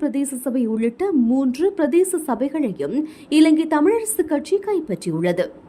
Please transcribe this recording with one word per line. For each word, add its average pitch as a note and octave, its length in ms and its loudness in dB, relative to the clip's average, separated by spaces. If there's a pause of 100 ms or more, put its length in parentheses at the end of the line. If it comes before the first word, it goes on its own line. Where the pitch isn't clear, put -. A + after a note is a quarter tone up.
பிரதேச C#4 360 -2
சபை B3 300 -2
உள்ளிட்ட A3+ 460 -2
மூன்று C4+ 640 2
பிரதேச E4+ 500 2
சபைகளையும் B3+ 760 -2 (260)
இலங்கை D#4 380 4
தமிழரசு F4+ 580 2
கட்சி D#4 340 -2
கைப்பற்றியுள்ளது. F#3+ 920 -2 (180)